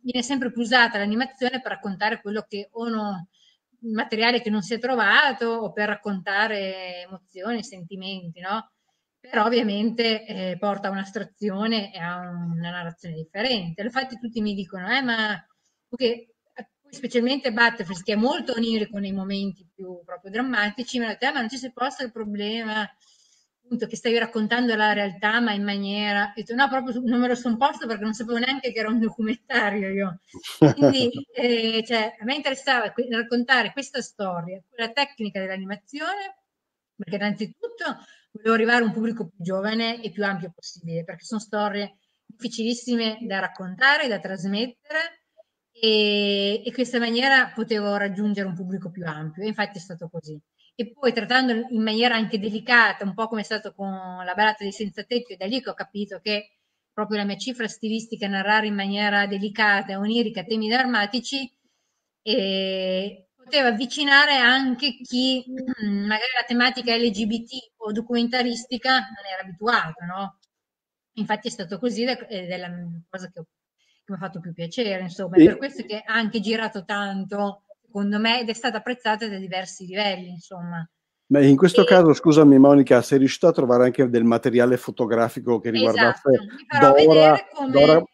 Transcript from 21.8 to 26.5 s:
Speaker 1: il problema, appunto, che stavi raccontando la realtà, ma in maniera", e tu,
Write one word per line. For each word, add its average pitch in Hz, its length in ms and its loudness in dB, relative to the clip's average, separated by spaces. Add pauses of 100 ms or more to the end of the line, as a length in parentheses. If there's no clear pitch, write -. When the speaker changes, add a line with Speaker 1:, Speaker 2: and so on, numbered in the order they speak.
Speaker 1:
il 226 80 -10
problema, 214 680 -6 (840)
appunto, 240 220 -6
che 226 100 -10
stavi 233 220 0
raccontando 226 560 -2
la 214 180 2
realtà, 208 480 -2
ma 226 120 0
in 202 120 -4
maniera", 202 680 -4
e 220 100 -12
tu, 226 100 -10